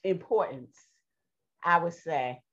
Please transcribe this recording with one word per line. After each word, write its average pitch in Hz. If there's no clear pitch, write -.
importance, 170
I 175
would 170
say. 127